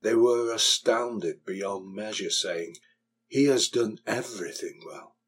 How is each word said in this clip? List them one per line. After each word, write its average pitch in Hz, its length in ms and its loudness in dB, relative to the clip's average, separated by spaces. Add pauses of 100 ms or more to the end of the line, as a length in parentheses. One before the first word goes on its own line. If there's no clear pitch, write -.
They 110 120 2
were 117 400 4
astounded 113 880 0
beyond 95 480 -6
measure, 104 380 -6
saying, 82 480 -4 (480)
"He 139 200 2
has 131 220 4
done 113 380 0
everything 101 800 -6
well. - 320 -16 (100)